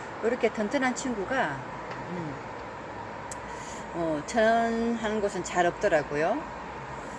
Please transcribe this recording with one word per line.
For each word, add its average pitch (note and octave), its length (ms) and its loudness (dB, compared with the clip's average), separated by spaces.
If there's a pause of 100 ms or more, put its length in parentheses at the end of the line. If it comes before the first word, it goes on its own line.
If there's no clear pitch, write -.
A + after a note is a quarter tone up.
(240)
요렇게 A#3 280 4
튼튼한 B3 440 2
친구가, G#3 600 0 (540)
음, E3 240 -4 (1600)
어, D#3+ 320 0
천 A#3 180 4
원 A#3 520 4
하는 A3 240 0
곳은 G3 240 0
잘 F3+ 220 4
없더라고요. E3+ 760 2 (760)